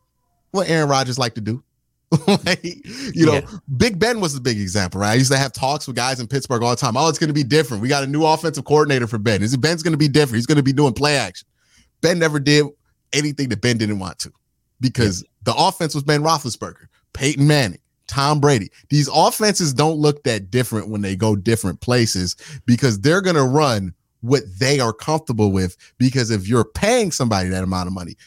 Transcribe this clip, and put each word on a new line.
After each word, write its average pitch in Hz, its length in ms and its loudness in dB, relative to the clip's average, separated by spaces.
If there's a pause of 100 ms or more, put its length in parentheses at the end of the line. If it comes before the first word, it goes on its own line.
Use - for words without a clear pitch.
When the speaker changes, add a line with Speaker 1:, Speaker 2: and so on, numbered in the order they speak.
(520)
Speaker 1:
What 185 180 -2
Aaron 156 180 2
Rodgers 131 300 0
like 123 160 -2
to 117 80 -10
do? 110 260 -6
<laughs> - 40 -20 (540)
Like, 185 360 0
you 190 640 -4
know, 156 120 6
Speaker 2:
Yeah. - 100 -2 (320)
Speaker 1:
Big 208 200 2
Ben 220 220 2
was 160 140 -2
the 135 80 -8
big 120 180 -2
example, 92 400 -2
right? 104 120 0
I - 20 2
used 131 180 4
to 135 60 2
have 135 120 -2
talks 143 360 -4
with 127 100 -8
guys 127 240 -4
in 117 60 -10
Pittsburgh 123 360 -4
all 120 60 0
the 120 80 0
time. 120 180 -2
"Oh, 147 140 4
it's 156 100 -2
gonna 151 140 0
be 147 100 0
different. 127 400 0
We 123 60 -2
got 143 160 2
a - 20 -6
new 147 200 0
offensive 156 400 0
coordinator 143 400 2
for 113 100 -6
Ben. 104 260 0
Is 113 120 0
it, 123 80 0
Ben's 160 200 0
gonna 160 140 0
be 151 120 2
different. 131 280 2
He's 117 80 0
gonna 147 180 2
be 135 120 2
doing 135 180 4
play 143 240 0
action." 107 320 -6 (540)
Ben 175 160 2
never 156 200 2
did 147 280 4 (480)
anything 143 340 -2
that 101 140 -4
Ben 120 160 2
didn't 104 200 -2
want 90 200 -10
to - 140 -12 (460)
because 110 440 0
Speaker 2:
Yeah. - 60 -20 (260)
Speaker 1:
the - 0 -
offense 160 400 0
was 139 100 -4
Ben 147 180 2
Roethlisberger, 143 600 -4 (300)
Peyton 139 320 0
Manning, 139 340 2 (280)
Tom 143 320 0
Brady. 139 280 2 (220)
These 147 200 0
offenses 214 640 0
don't 151 260 0
look 147 260 0
that 104 260 -4
different 107 400 -2
when 107 100 -4
they 98 160 -4
go 107 180 2
different 98 460 -2
places 117 560 0 (300)
because 120 340 2
they're 165 220 2
gonna 165 240 2
run 127 480 0 (260)
what 127 220 0 (160)
they 135 220 2
are 113 120 0
comfortable 120 580 -2
with. 92 280 -2 (180)
Because 123 340 0
if 98 160 -2
you're 113 200 2
paying 220 440 0
somebody 104 380 0
that 92 160 -2
amount 92 220 -2
of 92 80 -8
money, 90 220 -12 (100)